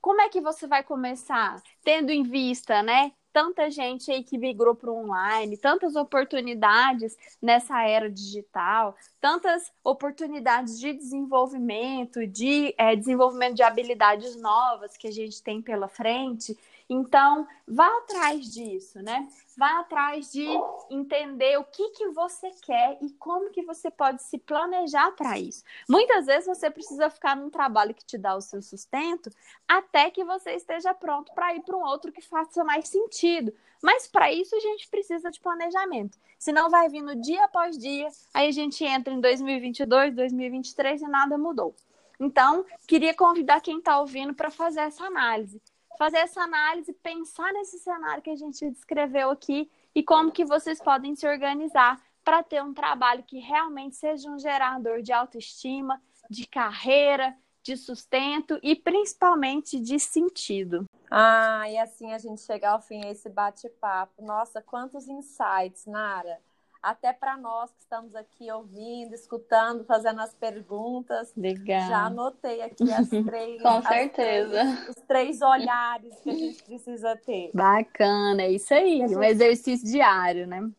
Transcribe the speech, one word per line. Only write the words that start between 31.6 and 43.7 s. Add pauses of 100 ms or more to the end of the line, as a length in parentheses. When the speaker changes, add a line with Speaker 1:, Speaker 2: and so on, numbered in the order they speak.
Speaker 1:
pra
um
outro
que
faça
mais
sentido. (260)
Mas
pra
isso
a
gente
precisa
de
planejamento. (220)
Senão
vai
vindo
dia
após
dia, (260)
aí
a
gente
entra
em
dois
mil
e
vinte
e
dois,
dois
mil
e
vinte
e
três
e
nada
mudou. (460)
Então, (220)
queria
convidar
quem